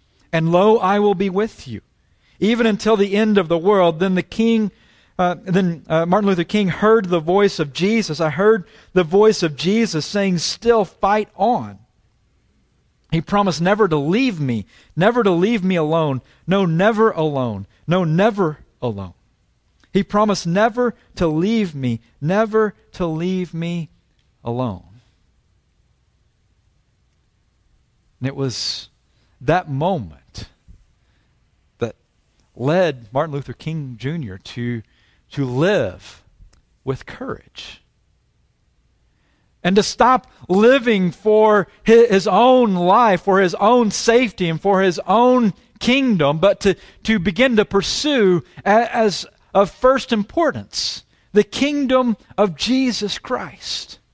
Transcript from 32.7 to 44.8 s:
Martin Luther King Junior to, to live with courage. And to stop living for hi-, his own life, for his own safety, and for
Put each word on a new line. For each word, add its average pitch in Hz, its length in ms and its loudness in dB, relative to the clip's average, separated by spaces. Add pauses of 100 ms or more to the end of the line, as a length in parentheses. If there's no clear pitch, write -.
Martin 143 220 -4
Luther 135 180 -10
King 143 460 -10
Junior 127 400 -8
to, 120 420 -10 (520)
to 139 120 -4
live 127 800 -4 (600)
with 131 200 -8
courage. - 800 -16 (1800)
And 185 140 2
to 208 60 4
stop 247 440 2 (220)
living 214 640 2
for 214 580 2 (180)
hi-, 233 220 6
his 196 180 2
own 226 500 4
life, 190 440 2
for 196 200 2
his 180 160 0
own 233 340 2
safety, 226 580 0
and 160 100 -4
for 196 220 0